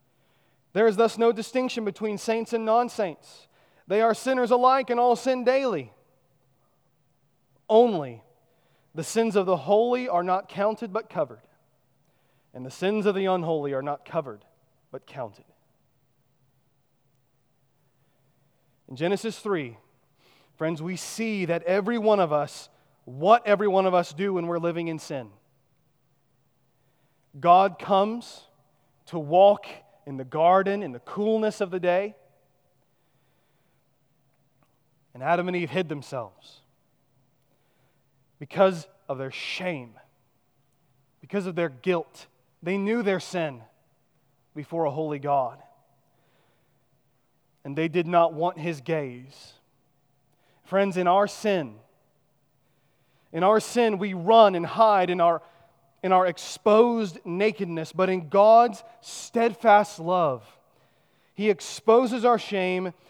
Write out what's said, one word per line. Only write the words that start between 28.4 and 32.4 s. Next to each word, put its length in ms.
to 140
walk 480
in 120
the 80
garden 580
in 80
the 80
coolness 600
of 100
the 80
day, 340